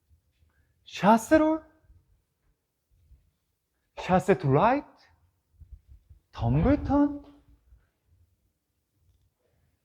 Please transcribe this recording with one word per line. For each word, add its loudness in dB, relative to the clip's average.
샷세 2
롤, 0
샷세 0
투 -2
라이트, 2
덤블 -2
턴, -2